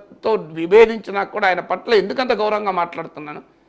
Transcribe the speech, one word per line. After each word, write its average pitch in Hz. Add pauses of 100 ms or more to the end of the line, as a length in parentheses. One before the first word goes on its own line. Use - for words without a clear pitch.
(240)
తో 220
విభేదించినా 196
కూడా 202
ఆయన 175
పట్ల 185
ఎందుకంత 240
గౌరవంగా 208
మాట్లాడుతున్నాను? 165 (260)